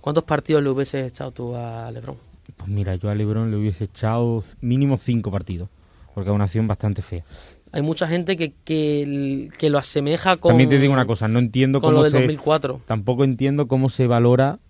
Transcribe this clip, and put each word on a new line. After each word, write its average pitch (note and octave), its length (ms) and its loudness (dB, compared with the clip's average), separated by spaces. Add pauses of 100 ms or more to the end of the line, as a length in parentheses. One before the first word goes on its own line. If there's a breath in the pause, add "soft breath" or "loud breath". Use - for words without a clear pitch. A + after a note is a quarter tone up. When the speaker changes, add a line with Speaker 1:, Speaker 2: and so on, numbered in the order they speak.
Speaker 1:
¿Cuántos D3+ 220 -2
partidos D3 400 0
le C3+ 80 0
hubieses C3+ 360 -4
echado C3 220 -10
tú B2 260 -10
a A#2 360 -10
LeBron? A#2+ 240 -14 (420)
Speaker 2:
Pues F#2 100 -12
mira, G2 280 -2
yo G#2 160 -4
a - 20 -2
LeBron G#2+ 380 -2
le G#2 60 -2
hubiese G#2 260 -2
echado A#2 600 -2 (180)
mínimo C3 360 0
cinco A#2 320 -2
partidos, F2+ 400 -6 (460 soft breath)
porque G2 160 -4
es G#2 40 2
una G#2 100 0
acción A2 200 -2
bastante G#2 380 -2
fea. E2+ 200 -10 (500 loud breath)
Speaker 1:
Hay - 80 -4
mucha D#3+ 260 -2
gente E3+ 300 -2
que, D#3+ 160 -4 (100)
que, C#3+ 840 -2 (100)
que D#3 100 2
lo C#3+ 80 2
asemeja D#3 600 0
con, E3+ 140 4
Speaker 2:
También B2 180 6
te C#3 100 6
digo C#3 140 4
una C3 120 2
cosa, A2 220 -2
no A2+ 100 2
entiendo B2+ 440 2
Speaker 1:
con D#3 80 4
Speaker 2:
cómo D3+ 80 6
Speaker 1:
lo C#3 60 6
del D3+ 100 4
Speaker 2:
se, C3 60 4
Speaker 1:
dos B2+ 80 4
mil D3 120 -2
cuatro. C#3+ 480 0
Speaker 2:
tampoco A#2+ 380 0
entiendo C3+ 420 0
cómo C3 220 2
se B2+ 180 0
valora B2 520 4 (100)